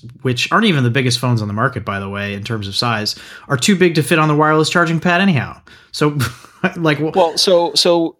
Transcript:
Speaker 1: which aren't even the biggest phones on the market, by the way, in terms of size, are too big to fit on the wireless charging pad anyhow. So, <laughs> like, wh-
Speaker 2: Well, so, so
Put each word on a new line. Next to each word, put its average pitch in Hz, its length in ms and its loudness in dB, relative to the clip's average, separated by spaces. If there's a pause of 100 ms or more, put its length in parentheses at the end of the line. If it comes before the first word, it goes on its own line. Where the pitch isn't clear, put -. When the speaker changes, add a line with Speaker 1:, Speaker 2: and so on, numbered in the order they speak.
(220)
Speaker 1:
which 127 280 -2
aren't 214 180 2
even 143 180 2
the 120 40 2
biggest 123 300 0
phones 120 220 0
on 104 80 -6
the 101 40 -8
market, 110 300 -2
by 98 160 -6
the 98 80 -6
way, 101 280 -6
in 101 100 -10
terms 104 240 -6
of 98 80 -8
size, 110 420 -4 (300)
are 139 80 2
too 196 180 2
big 170 200 2
to 156 60 2
fit 170 160 0
on 156 120 2
the 147 60 2
wireless 156 340 2
charging 165 320 0
pad 175 180 2
anyhow. 151 400 0 (320)
So, 151 260 -2 (280)
<laughs> - 320 -6
like, 151 220 0
wh- 156 140 -2
Speaker 2:
Well, 165 240 2
so, 170 380 2
so 170 440 2